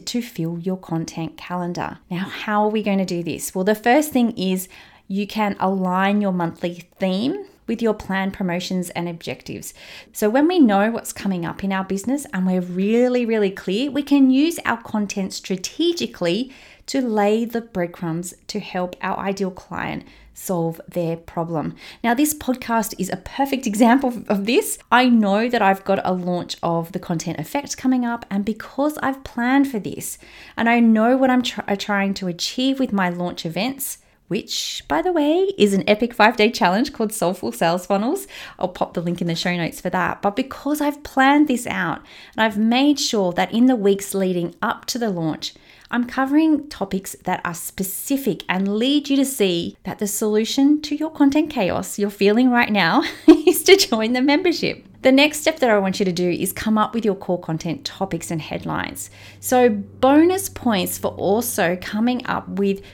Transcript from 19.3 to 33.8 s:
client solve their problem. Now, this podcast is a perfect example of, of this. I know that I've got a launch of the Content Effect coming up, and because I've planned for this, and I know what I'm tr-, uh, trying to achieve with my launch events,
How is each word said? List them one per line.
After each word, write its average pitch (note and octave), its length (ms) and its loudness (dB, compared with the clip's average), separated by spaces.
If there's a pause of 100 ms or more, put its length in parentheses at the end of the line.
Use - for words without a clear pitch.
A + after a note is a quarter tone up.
client - 520 -10 (300)
solve E3 520 -4
their E3 300 -4
problem. E3+ 600 -6 (280)
Now, A#3+ 100 2
this D4 200 2
podcast A#3+ 640 -4
is F#3 120 -4
a F3+ 80 -6
perfect C#4 480 -4
example A#3+ 440 4
of, A#3 200 -6
of G3 160 0
this. C4+ 320 0 (140)
I B3+ 160 6
know A3 400 4
that A#3+ 140 0
I've G3 240 2
got G3 200 0
a F3+ 60 0
launch F3+ 500 -4
of E3 300 -2
the F3+ 80 -6
Content E3 400 -4
Effect - 380 -6
coming B3+ 260 0
up, A#3 260 -6
and G3 140 -2
because C4+ 540 -4
I've C4+ 260 -4
planned C4+ 460 0
for A#3+ 100 -6
this, - 380 -10 (400)
and A3+ 100 0
I A#3+ 120 4
know A3+ 360 6
what C4 140 4
I'm B3+ 140 2
tr-, - 240 -8
uh, G3+ 80 0
trying G3 400 -2
to F#3+ 120 -6
achieve C4 520 -2
with B3+ 120 0
my F#3+ 180 2
launch F3 360 -6
events, G#3 540 -6 (300)